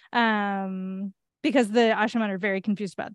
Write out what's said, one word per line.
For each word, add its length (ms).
um, 1000
because 260
the 280
Ashaman 340
are 80
very 220
confused 340
about 200